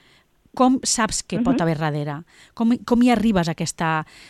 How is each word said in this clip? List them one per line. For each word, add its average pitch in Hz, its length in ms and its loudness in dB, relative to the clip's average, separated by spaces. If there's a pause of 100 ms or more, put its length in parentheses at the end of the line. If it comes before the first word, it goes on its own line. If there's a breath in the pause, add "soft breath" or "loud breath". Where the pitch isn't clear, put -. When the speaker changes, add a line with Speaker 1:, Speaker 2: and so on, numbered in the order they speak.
(540 soft breath)
Speaker 1:
com 262 280 4
saps - 440 -2
què - 160 -4
pot 240 120 2
Speaker 2:
Mhm. 208 80 0
Speaker 1:
haver 165 160 0
darrere? 147 380 -4 (380 soft breath)
Com, 233 300 2
com 240 180 2
hi 247 80 4
arribes 202 380 2
a 165 40 -4
aquesta, 160 540 -4 (240 loud breath)